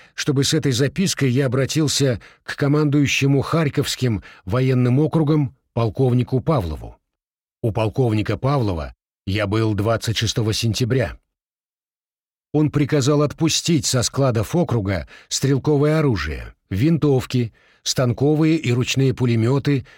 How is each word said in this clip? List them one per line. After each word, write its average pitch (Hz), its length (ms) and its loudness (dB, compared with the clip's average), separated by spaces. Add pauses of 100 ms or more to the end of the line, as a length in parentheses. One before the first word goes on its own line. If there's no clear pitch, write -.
(140)
чтобы 139 300 0
с - 80 0
этой 147 200 0
запиской 139 580 0
я 135 160 0
обратился 131 760 0 (220)
к - 140 -10
командующему 143 840 2
Харьковским 127 800 -2 (220)
военным 127 540 2
округом 151 580 2 (160)
полковнику 123 680 0
Павлову. 80 580 -4 (640)
У 117 80 0
полковника 110 680 0
Павлова 101 580 -2 (320)
я 104 200 -2
был 110 280 0
двадцать 107 440 -2
шестого 110 340 -2
сентября. 113 680 -2 (1300)
Он 151 180 2
приказал 147 520 2
отпустить 156 640 0
со 123 160 0
складов 117 520 -2
округа 110 540 -2 (200)
стрелковое 147 720 0
оружие, 76 540 -2 (140)
винтовки, 127 840 0 (300)
станковые 147 720 2
и 135 160 -2
ручные 127 420 0
пулеметы, 127 720 0 (120)